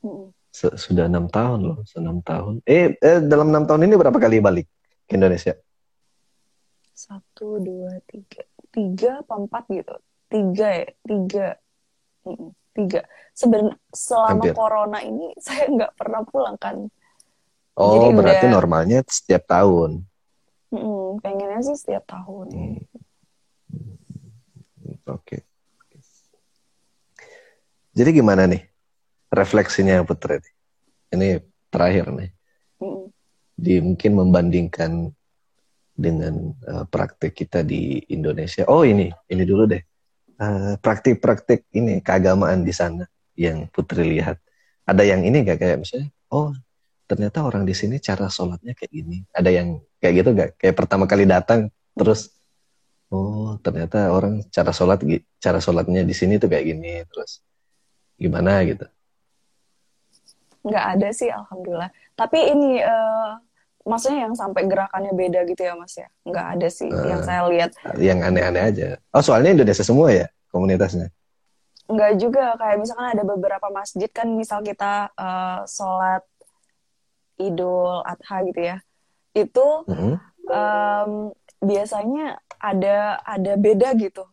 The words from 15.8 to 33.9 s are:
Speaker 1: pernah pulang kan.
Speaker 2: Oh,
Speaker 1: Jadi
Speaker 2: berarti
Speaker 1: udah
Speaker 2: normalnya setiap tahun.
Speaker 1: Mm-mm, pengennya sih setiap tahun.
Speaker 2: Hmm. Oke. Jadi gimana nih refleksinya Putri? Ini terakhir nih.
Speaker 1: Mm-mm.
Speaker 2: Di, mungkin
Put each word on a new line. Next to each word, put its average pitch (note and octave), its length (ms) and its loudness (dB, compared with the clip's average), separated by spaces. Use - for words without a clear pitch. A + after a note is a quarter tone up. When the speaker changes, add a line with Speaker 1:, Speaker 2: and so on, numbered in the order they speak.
Speaker 1:
pernah A3 300 -6
pulang A#3 340 -4
kan. G3+ 120 -10
Speaker 2:
Oh, A2 200 8
Speaker 1:
Jadi - 20 10
Speaker 2:
berarti - 280 6
Speaker 1:
udah A#2+ 80 6
Speaker 2:
normalnya F2 440 4
setiap - 260 2
tahun. F2 360 4
Speaker 1:
Mm-mm, G3+ 480 -6
pengennya G3 440 -8
sih C#4+ 140 -4
setiap G3+ 320 -8
tahun. F#3 400 -16
Speaker 2:
Hmm. - 240 -10
Oke. - 380 -14
Jadi B2+ 200 6
gimana G2+ 320 6
nih F#2 120 -2
refleksinya G2 560 2
Putri? D#2 280 -4
Ini F#2 120 2
terakhir F2+ 340 2
nih. F#2+ 120 -10
Speaker 1:
Mm-mm. G3 280 -12
Speaker 2:
Di, F#2 240 2
mungkin F#2 360 2